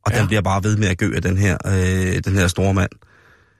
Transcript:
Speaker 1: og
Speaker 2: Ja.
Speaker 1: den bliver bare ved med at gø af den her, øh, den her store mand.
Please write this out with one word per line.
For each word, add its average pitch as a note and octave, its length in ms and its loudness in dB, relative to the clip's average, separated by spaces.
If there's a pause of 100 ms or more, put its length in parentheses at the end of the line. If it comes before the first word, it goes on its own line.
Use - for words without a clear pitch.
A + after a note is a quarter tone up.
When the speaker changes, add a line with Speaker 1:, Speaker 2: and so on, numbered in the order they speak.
Speaker 1:
og - 60 -2
Speaker 2:
Ja. A2+ 80 0
Speaker 1:
den G2+ 80 2
bliver G#2 140 0
bare F#2+ 220 -2
ved G#2+ 140 0
med G#2+ 100 2
at F#2 100 0
gø G#2+ 180 -2
af F#2+ 60 -4
den F#2 160 0
her, G2 280 2
øh, F#2 600 0
den F#2+ 100 -2
her F#2 120 2
store G2 260 0
mand. F#2+ 160 0 (720)